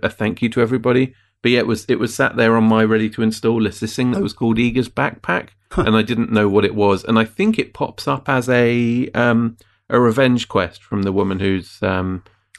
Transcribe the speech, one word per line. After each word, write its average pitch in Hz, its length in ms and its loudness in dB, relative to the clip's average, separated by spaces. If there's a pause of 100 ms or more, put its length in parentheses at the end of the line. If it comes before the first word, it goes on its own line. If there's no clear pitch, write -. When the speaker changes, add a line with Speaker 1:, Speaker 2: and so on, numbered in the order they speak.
Speaker 1:
a 95 60 0
thank - 340 -4
you 120 60 0
to 120 120 0
everybody. 123 540 0 (260)
But 120 100 2
yeah, 120 80 4
it - 80 0
was, 113 220 -4
it 123 100 2
was 113 140 -4
sat 135 240 -2
there 113 180 4
on 113 100 2
my 110 180 4
ready 110 260 0
to 113 140 -6
install 113 380 0
list, 101 200 -4
this 110 140 -6
thing 123 160 0
that 190 80 -2
Speaker 2:
Oh. - 40 -2
Speaker 1:
was - 100 -6
called 113 240 0
Iga's 120 320 0
Backpack, - 600 -6 (220)
Speaker 2:
Huh. - 160 -2
Speaker 1:
and 110 100 2
I 110 60 2
didn't 117 280 -2
know 107 160 2
what 101 160 4
it 101 120 0
was. 101 280 2
And 113 140 0
I 113 80 2
think 208 320 -2
it - 160 -4
pops - 340 -8
up 139 220 -4
as 127 200 0
a, 120 680 2
um, 117 420 0 (320)
a 139 100 2
revenge 123 480 2
quest - 360 -2
from 104 200 -4
the 98 80 -2
woman 95 280 -2
who's, 95 420 -4
um, 92 420 -4 (360)